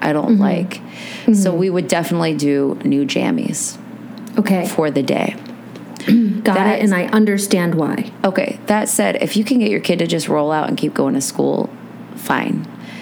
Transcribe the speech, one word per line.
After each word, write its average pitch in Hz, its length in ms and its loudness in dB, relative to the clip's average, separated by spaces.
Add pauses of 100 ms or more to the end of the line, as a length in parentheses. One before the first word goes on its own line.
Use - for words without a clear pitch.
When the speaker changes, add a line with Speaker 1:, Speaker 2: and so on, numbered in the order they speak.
Speaker 1:
I 151 120 0
don't 151 200 2
Speaker 2:
Mm-hmm. 208 100 6
Speaker 1:
like. 185 320 0 (600)
So 196 160 4
Speaker 2:
Mm-hmm. 170 80 2
Speaker 1:
we 185 120 2
would 180 180 0
definitely 165 460 2
do 143 500 0
new 139 200 2
jammies - 720 -2 (600)
Speaker 2:
Okay. 190 280 2
Speaker 1:
for 156 240 0
the 139 120 0
day. - 340 0 (600)
Speaker 2:
<clears throat> - 80 -14
Got 214 480 4
Speaker 1:
That 202 240 2
Speaker 2:
it, 214 60 2
and 202 100 4
I 180 120 0
understand 196 680 2
why. 151 360 -2 (140)
Speaker 1:
Okay, 190 420 0
that 214 220 2
said, 196 320 0
if - 160 -2
you 214 80 4
can 247 140 2
get 214 120 2
your 190 100 0
kid 175 180 2
to 170 80 2
just 165 220 -2
roll 151 240 2
out 156 160 0
and - 100 -2
keep 151 160 -2
going 135 200 0
to 139 60 0
school, - 480 0 (460)
fine. - 520 -2 (360)